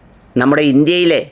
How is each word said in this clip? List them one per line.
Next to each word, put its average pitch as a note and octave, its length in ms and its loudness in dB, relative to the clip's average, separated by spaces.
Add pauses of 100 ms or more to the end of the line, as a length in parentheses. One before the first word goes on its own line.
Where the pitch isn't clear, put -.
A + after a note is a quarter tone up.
(360)
നമ്മുടെ C#3+ 360 0
ഇന്ത്യയിലെ D#3+ 480 0 (120)